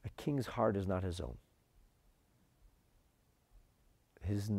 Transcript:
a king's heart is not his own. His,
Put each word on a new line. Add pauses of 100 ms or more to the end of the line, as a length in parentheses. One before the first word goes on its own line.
a
king's
heart
is
not
his
own. (2750)
His,